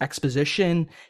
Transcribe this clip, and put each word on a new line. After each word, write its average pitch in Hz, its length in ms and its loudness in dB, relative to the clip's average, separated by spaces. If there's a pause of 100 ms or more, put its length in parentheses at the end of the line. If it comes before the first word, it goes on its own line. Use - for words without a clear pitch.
exposition, 151 880 0 (200)